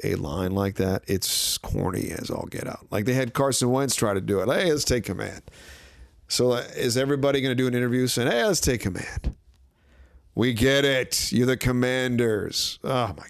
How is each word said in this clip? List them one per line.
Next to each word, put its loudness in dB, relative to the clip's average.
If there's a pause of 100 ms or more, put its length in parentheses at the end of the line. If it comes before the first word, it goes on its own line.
a 0
line -2
like 0
that, 0
it's -2
corny -4
as -8
all -6
get -8
out. -12
Like, -2
they 0
had -2
Carson 2
Wentz 0
try 2
to 0
do 0
it. 0
"Hey, 2
let's 0
take 0
command." -8 (840)
So, 4
uh, 2 (120)
is 0
everybody 2
gonna 0
do 2
an 0
interview 2
saying, 0
"Hey, 2
let's 2
take 0
command"? -4 (1040)
We 2
get 4
it. 0
You're 2
the 2
Commanders. 0
Oh, -2
my -18